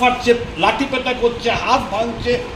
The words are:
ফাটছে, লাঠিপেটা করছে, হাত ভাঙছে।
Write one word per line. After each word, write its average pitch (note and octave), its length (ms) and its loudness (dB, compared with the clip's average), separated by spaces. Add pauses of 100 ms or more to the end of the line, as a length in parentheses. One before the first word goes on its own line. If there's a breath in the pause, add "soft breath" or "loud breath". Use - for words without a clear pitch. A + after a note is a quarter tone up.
ফাটছে, A#3+ 340 4 (240)
লাঠিপেটা B3+ 540 0
করছে, A#3 380 0
হাত G#3 440 0
ভাঙছে। A#3 500 -2 (120)